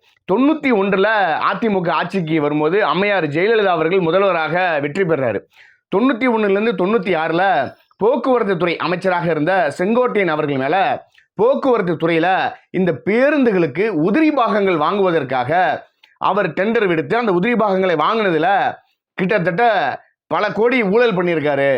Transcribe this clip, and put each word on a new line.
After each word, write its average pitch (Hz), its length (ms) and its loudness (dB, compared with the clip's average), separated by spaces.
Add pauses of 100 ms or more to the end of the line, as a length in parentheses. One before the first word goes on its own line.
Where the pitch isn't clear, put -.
(300)
தொண்ணூத்தி 277 420 2 (100)
ஒன்றுல 196 260 0 (440)
அதிமுக 190 380 -2
ஆட்சிக்கு 165 520 -2
வரும்போது 151 420 0
அம்மையார் 180 440 0
ஜெயலலிதா 185 500 0
அவர்கள் 165 220 0
முதல்வராக 170 800 0
வெற்றி 147 240 -4
பெறாரு. 135 380 -2 (500)
தொண்ணூத்தி 247 360 0
ஒண்ணுல 214 280 0
இருந்து 220 160 0
தொண்ணூத்தி 196 440 -2
ஆறுல 160 280 -2 (540)
போக்குவரத்து 233 600 0
துறை 170 200 -2
அமைச்சராக 175 520 -2
இருந்த 156 480 0
செங்கோட்டையன் 202 580 0
அவர்கள் 147 220 -2
மேல 139 180 0 (580)
போக்குவரத்து 233 600 0
துறையில 165 340 0 (420)
இந்த 175 220 0 (140)
பேருந்துகளுக்கு 214 800 2 (180)
உதிரி 302 280 2
பாகங்கள் 202 460 0
வாங்குவதற்காக 151 720 0 (680)
அவர் 190 320 0
டெண்டர் 208 380 0
விடுத்து 160 300 0
அந்த 233 140 0
உதிரி 190 260 0
பாகங்களை 190 380 2
வாங்கினதுல 170 520 0 (680)
கிட்டத்தட்ட 185 500 0 (680)
பல 170 200 0
கோடி 240 320 0
ஊழல் 220 340 2
பண்ணியிருக்காரு 147 600 0